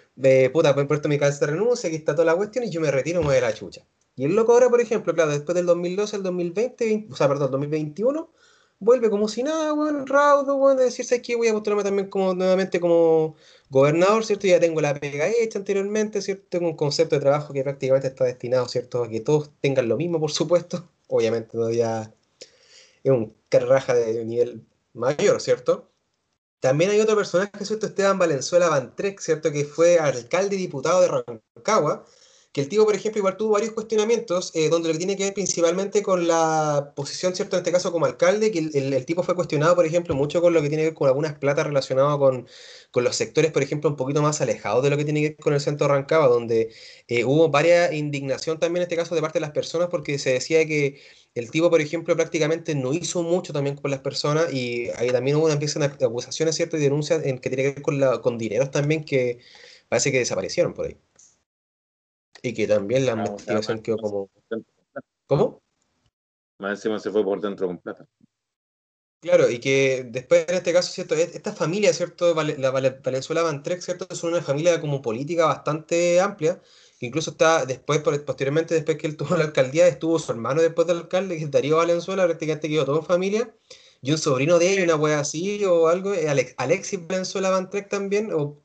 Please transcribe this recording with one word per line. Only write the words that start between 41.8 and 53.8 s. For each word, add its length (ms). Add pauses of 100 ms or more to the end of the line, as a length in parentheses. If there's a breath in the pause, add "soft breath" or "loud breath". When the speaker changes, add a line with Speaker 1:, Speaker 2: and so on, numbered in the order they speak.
Speaker 1:
con, 300 (440 loud breath)
con 120
los 120
sectores, 360
por 120
ejemplo, 260
un 60
poquito 260
más 200
alejados 420
de 60
lo 80
que 80
tiene 160
que 80
ver 80
con 160
el 80
centro 260
de 60
Rancagua, 340
donde, 440 (360 loud breath)
eh, 180
hubo 240
varias 440
indignación 640
también 220
en 20
este 120
caso 200
de 60
parte 180
de 20
las 100
personas, 380
porque 300
se 140
decía 340
que 340 (340 loud breath)
el 160
tipo, 180
por 120
ejemplo, 340
prácticamente 600
no 180
hizo 300
mucho 300
también 240
con 140